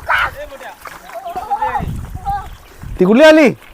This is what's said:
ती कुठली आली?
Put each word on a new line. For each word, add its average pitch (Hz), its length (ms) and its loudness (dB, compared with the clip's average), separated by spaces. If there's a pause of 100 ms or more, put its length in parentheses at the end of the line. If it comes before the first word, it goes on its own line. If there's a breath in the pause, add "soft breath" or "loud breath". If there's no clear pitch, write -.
(3000)
ती 185 40 4
कुठली 233 200 6
आली? 311 260 8 (240)